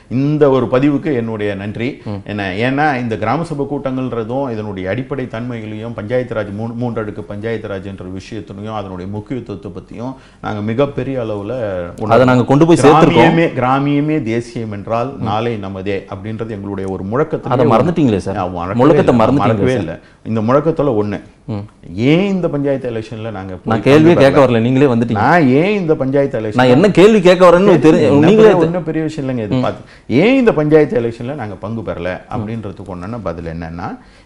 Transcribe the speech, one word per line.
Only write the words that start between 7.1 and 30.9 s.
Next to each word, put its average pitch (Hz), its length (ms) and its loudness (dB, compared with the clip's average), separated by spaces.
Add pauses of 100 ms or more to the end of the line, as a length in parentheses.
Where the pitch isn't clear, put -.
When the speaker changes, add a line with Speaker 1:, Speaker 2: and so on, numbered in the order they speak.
Speaker 1:
பஞ்சாயத்து 107 440 -8
ராஜ் 98 160 -8
என்ற 98 220 -12
விஷயத்தினையும் 101 680 -12
அதனுடைய 95 380 -10
முக்கியத்துவத்தை 104 600 -10
பத்தியும் 98 420 -14 (280)
நாங்க 107 200 -8
மிகப்பெரிய 123 580 -4
அளவுல 104 320 -8
உணர்ந்தோம். 101 580 -6
Speaker 2:
அதை 120 160 6
நாங்க 127 200 4
கொண்டு 143 200 4
போய் 165 120 6
சேர்த்திருக்கோம். 127 60 2
Speaker 1:
கிராமியமே, 160 720 4
கிராமியமே 143 640 0
தேசியம் 113 500 -6
என்றால் 113 460 -6
Speaker 2:
ம். 98 60 -8
Speaker 1:
நாளை 110 340 -2
நமதே 98 460 -6 (100)
அப்படின்றது 110 360 -8
எங்களுடைய 98 400 -8
ஒரு 95 140 -6
முழக்கத்திலே 127 500 -2
Speaker 2:
அதை 123 120 4
Speaker 1:
ஒரு 117 180 4
Speaker 2:
மறந்துட்டீங்களே 147 340 2
சார். 95 200 -6
Speaker 1:
ஆ, 95 80 -2
மறக்கவே 90 280 -6
Speaker 2:
முழக்கத்தை 139 420 4
Speaker 1:
இல்லை. 110 120 4
Speaker 2:
மறந்துட்டீங்களே 127 120 2
Speaker 1:
மறக்கவே 107 320 2
Speaker 2:
சார். 127 80 0
Speaker 1:
இல்லை. 85 160 -6 (280)
இந்த 110 180 -4
முழக்கத்துல 143 600 0
ஒண்ணு. 104 160 -6 (260)
Speaker 2:
ம். 104 500 -12
Speaker 1:
ஏன் 151 320 2
இந்த 185 220 -2
பஞ்சாயத்து 139 420 -4
எலெக்ஷன்ல 110 400 -10
நாங்க 95 220 -10
போய் 90 120 -12
Speaker 2:
நான் 107 160 0
கேள்வியே 147 240 6
Speaker 1:
பங்கு 170 100 6
Speaker 2:
கேட்க 135 300 6
Speaker 1:
பெறல? 123 40 4
Speaker 2:
வரல, 113 120 2
நீங்களே 131 240 2
வந்துட்டீங்க. 117 260 2
Speaker 1:
நான் 139 360 4
ஏன் 175 320 2
இந்த 160 160 0
பஞ்சாயத்து 135 440 -2
எலெக்ஷன் 110 160 -6
Speaker 2:
நான் 127 120 4
என்ன 156 240 6
கேள்வி 208 300 6
கேட்க 180 280 6
வரேன்னு 175 160 6
Speaker 1:
சரி, 185 120 6
Speaker 2:
தெரி-, 156 240 4
Speaker 1:
என்ன 143 240 4
Speaker 2:
நீங்களே 196 100 6
Speaker 1:
பெரிய, 220 200 8
Speaker 2:
தெ- - 20 2
Speaker 1:
ஒண்ணும் 170 260 0
பெரிய 160 200 -4
விஷயம் 143 260 -6
இல்லைங்க 123 140 -4
இது. 101 120 -2
Speaker 2:
ம். 127 60 0
Speaker 1:
பார்த்து, 104 220 -4 (240)
ஏன் 196 300 4
இந்த 233 160 4
பஞ்சாயத்து 151 480 4